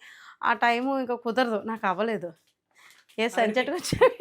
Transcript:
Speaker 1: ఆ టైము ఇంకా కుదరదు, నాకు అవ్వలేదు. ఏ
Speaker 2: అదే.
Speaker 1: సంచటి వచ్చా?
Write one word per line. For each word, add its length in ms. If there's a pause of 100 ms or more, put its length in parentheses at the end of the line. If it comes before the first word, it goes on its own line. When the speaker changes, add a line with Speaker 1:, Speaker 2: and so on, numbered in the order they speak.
(440)
Speaker 1:
ఆ 100
టైము 460
ఇంకా 160
కుదరదు, 500
నాకు 220
అవ్వలేదు. 440 (880)
ఏ 40
Speaker 2:
అదే. 60
Speaker 1:
సంచటి 420
వచ్చా? 380 (120)